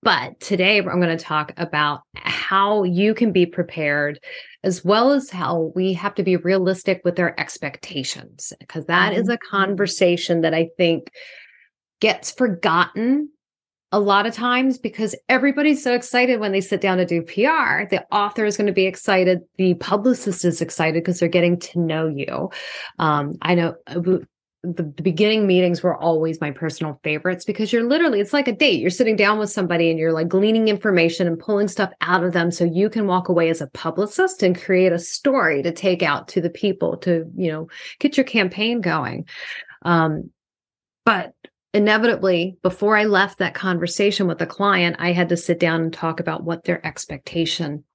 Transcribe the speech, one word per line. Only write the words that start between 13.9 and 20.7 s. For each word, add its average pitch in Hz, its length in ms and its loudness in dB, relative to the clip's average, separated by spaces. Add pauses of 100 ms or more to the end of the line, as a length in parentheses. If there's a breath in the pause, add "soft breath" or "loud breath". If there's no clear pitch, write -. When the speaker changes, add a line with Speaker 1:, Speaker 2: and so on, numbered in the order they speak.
Speaker 1:
a 196 80 2
lot 202 280 2
of 233 80 -6
times 247 420 0
because - 380 -4 (140)
everybody's 277 540 2
so 247 120 2
excited 247 440 2
when 208 120 -2
they 196 100 2
sit 190 180 -2
down 185 200 2
to 180 60 2
do 170 180 -2
P 202 240 0
R. 247 420 0
The - 240 -2
author 214 320 0
is 208 100 0
gonna 202 160 0
be 185 140 2
excited. 185 560 0 (160)
The 185 160 4
publicist 202 720 0
is 170 160 0
excited 165 420 -2